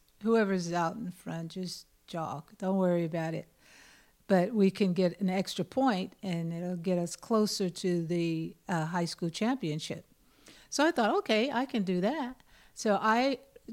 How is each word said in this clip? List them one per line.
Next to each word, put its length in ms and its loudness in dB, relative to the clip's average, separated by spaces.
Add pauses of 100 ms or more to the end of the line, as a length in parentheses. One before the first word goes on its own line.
(240)
whoever's 480 2
out 240 0
in 160 -8
front, 400 -8
just 360 -10 (200)
jog. 500 -8
Don't 200 0
worry 260 4
about 300 -2
it. 140 -6 (800)
But 280 4
we 160 6
can 220 2
get 280 0
an 80 2
extra 340 -2
point, 500 0 (100)
and 280 -4
it'll 260 -6
get 200 0
us 180 -2
closer 540 0
to 380 0
the, 480 -2 (120)
uh, 180 0
high 200 -2
school 240 -4
championship." 760 -4 (680)
So 120 2
I 60 4
thought, 280 2
"Okay, 340 0
I 140 -2
can 180 -2
do 180 0
that." 340 -2 (380)
So 260 2
I 380 2 (360)